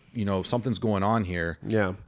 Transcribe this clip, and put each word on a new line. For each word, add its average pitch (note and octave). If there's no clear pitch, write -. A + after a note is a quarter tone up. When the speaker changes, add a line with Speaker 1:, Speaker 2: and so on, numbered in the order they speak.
Speaker 1:
you A2+
know, F#2+
"Something's A#2+
going G#2
on G#2+
here." E2+
Speaker 2:
Yeah. G#2